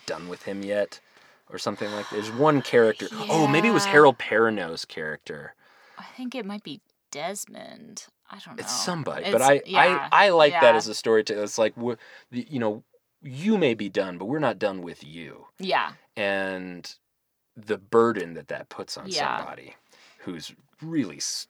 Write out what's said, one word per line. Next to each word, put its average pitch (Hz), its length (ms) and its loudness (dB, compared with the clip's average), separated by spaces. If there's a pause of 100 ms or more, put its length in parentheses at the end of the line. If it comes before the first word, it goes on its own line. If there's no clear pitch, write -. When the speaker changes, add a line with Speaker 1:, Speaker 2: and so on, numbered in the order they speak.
Speaker 1:
done 85 240 -10
with 90 140 -14
him 98 200 -10
yet, 101 380 -4 (500)
or - 60 -14
something 104 360 -6
like, 104 180 -6
there's 107 200 -6
one 143 300 4
character. 113 480 4 (220)
Oh, 156 160 4
maybe 160 220 4
it 233 40 4
was 175 140 2
Speaker 2:
Yeah. 151 60 -2
Speaker 1:
Harold 147 260 8
Perrineau's 107 680 0
character. 76 720 -12 (420)
Speaker 2:
I - 60 -18 (120)
think 254 200 -12
it 247 100 -8
might 208 180 -10
be 151 200 -14 (280)
Desmond. - 960 -12 (260)
I 202 140 -20
don't 170 140 -20
know. - 40 -10
Speaker 1:
It's - 220 -6
somebody, 165 400 -6
Speaker 2:
It's, 196 80 -4
Speaker 1:
but 190 80 4
I, 135 240 6
Speaker 2:
yeah, 175 480 2
Speaker 1:
I, 185 140 8
I - 20 6
like 160 240 6
that 165 100 2 (100)
Speaker 2:
yeah. 151 40 6
Speaker 1:
as 139 120 -2
a 107 60 -8
storyteller. 110 480 0
It's 101 140 -8
like, 110 180 2
we're, 117 220 -6 (340)
the, 120 200 -8
you 143 80 -6
know, 110 240 -2 (400)
you 156 340 -2
may 156 160 4
be 107 160 -4
done, 95 300 -4
but 92 80 -8
we're 139 120 -4
not 120 200 0
done 95 240 -4
with 85 200 -14
you. 78 440 -18 (120)
Speaker 2:
Yeah. 160 340 -2 (240)
Speaker 1:
And 95 760 -6 (640)
the 107 220 -6
burden 101 560 2
that 78 140 -16
that 69 200 -10
puts - 300 -14
on 190 100 -16
Speaker 2:
Yeah. 143 300 -4
Speaker 1:
somebody - 380 -14 (420)
who's 85 340 -14 (300)
really, 151 340 -6
s-, - 320 -8